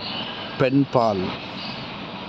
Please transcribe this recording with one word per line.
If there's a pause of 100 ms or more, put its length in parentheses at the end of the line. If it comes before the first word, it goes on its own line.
(580)
பெண்பால், (1080)